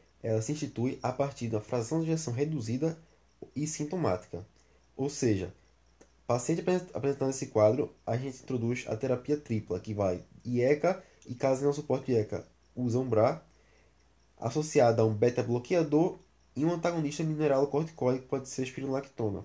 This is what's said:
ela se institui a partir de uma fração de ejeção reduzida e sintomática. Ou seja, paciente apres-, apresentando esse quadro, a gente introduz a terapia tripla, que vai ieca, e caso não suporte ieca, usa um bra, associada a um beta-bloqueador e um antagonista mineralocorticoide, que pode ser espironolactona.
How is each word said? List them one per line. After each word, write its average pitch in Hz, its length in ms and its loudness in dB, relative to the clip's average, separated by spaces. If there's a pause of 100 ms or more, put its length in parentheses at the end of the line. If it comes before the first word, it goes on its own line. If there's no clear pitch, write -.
(220)
ela 110 200 0
se 143 100 -4
institui 131 500 -4
a 123 100 -2
partir 135 360 -4
de 113 60 -4
uma 107 80 -2
fração 127 380 -2
de 165 60 -2
ejeção 160 260 -2
reduzida 139 640 -2 (580)
e 147 100 -2
sintomática. 131 800 -4 (500)
Ou 139 140 -2
seja, 95 420 0 (760)
paciente 143 340 0
apres-, 180 340 0
apresentando 135 360 -2
esse 135 180 -6
quadro, 107 440 4 (140)
a 117 100 0
gente 131 240 -6
introduz 120 460 -2
a 117 100 -2
terapia 127 400 0
tripla, 107 440 -4
que 110 120 -8
vai 95 300 0 (240)
ieca, 143 560 2 (240)
e 127 80 -8
caso 135 300 0
não 143 80 4
suporte 131 400 -2
ieca, 104 340 0 (280)
usa 123 260 0
um 131 80 -2
bra, 120 360 4 (920)
associada 123 640 4
a - 20 8
um 110 80 4
beta-bloqueador 123 1040 2 (360)
e 135 100 -2
um 170 80 2
antagonista 170 520 -2
mineralocorticoide, 143 960 0
que - 80 -20
pode 131 200 -4
ser - 140 -6
espironolactona. 131 840 -4